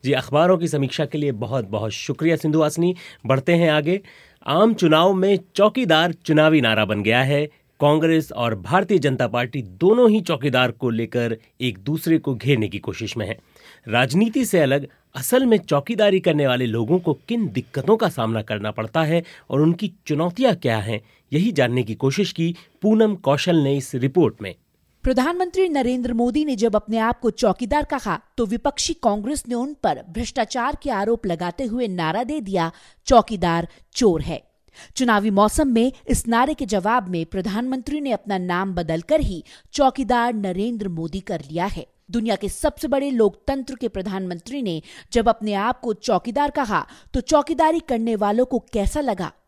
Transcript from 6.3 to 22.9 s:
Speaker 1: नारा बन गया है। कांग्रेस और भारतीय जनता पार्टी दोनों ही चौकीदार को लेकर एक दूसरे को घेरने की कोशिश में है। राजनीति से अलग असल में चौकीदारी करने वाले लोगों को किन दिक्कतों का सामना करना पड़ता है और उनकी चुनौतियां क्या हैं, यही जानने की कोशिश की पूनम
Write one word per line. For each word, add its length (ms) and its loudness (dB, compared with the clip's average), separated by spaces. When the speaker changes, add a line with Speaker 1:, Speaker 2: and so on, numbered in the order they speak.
Speaker 1:
नारा 240 2
बन 180 -2
गया 200 4
है। 240 0
कांग्रेस 520 2
और 220 -2
भारतीय 440 0
जनता 300 0
पार्टी 340 -4
दोनों 480 4
ही 100 2
चौकीदार 500 0
को 200 -2
लेकर 460 -2
एक 180 -4
दूसरे 400 0
को 160 -2
घेरने 340 0
की 100 -8
कोशिश 380 -8
में 100 -6
है। 120 -8
राजनीति 560 2
से 160 2
अलग 280 0
असल 320 0
में 120 4
चौकीदारी 640 2
करने 260 2
वाले 200 2
लोगों 320 0
को 160 -2
किन 240 -2
दिक्कतों 440 0
का 120 0
सामना 340 -2
करना 280 -4
पड़ता 320 -4
है 200 0
और 100 0
उनकी 320 0
चुनौतियां 480 0
क्या 240 -2
हैं, 220 -4
यही 200 0
जानने 300 0
की 120 -6
कोशिश 380 -2
की 240 -4
पूनम 320 2